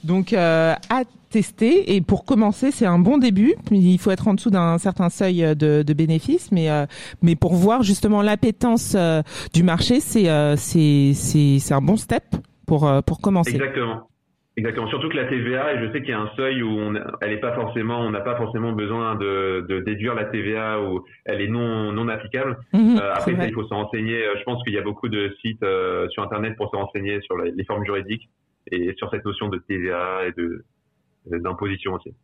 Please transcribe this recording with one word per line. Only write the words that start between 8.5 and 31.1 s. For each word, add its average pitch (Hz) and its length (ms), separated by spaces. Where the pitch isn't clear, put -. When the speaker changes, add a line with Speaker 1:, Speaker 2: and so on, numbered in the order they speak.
Speaker 1:
euh, 160 240
du 165 80
marché, 180 380
c'est, 208 280
euh, 147 280
c'est, 147 580
c'est, 139 460
c'est 143 140
un 135 80
bon 180 140
step - 280
pour, 147 220
euh, 139 120
pour 160 200
commencer. 185 340
Speaker 2:
Exactement. 120 540
Exactement. 113 320
Surtout 151 200
que 151 80
la 127 100
T 131 120
V 123 180
A, 143 180
et 113 120
je 107 60
sais 139 80
qu'il 135 100
y 120 40
a 107 60
un 107 140
seuil 131 300
où 110 40
on, 107 240
elle 107 120
est 107 80
pas 120 140
forcément, 117 460
on 113 100
n'a 104 120
pas 120 120
forcément 117 380
besoin 110 420
de, 95 540
de 95 100
déduire 107 380
la 104 80
T 107 180
V 107 140
A 110 260
ou 92 220
elle 90 140
est 101 60
non, 113 460
non 117 160
applicable. 120 500
Speaker 1:
Mhm, 220 260
Speaker 2:
Euh, 202 140
après, 196 140
Speaker 1:
c'est 175 80
vrai. 175 80
Speaker 2:
ça, 175 80
il - 40
faut 113 80
se 107 100
renseigner. 110 440
Euh, 107 200
je 101 60
pense 120 220
qu'il 117 80
y 104 60
a 98 40
beaucoup 104 260
de 101 320
sites, 110 220
euh, 92 460
sur 98 160
Internet 107 320
pour - 160
se 101 40
renseigner 98 440
sur 92 180
les, 85 140
les 95 120
formes 104 200
juridiques 101 440
et 90 240
sur 101 160
cette 104 120
notion 104 240
de 92 100
T 92 200
V 90 140
A 92 340
et 90 60
de, 85 320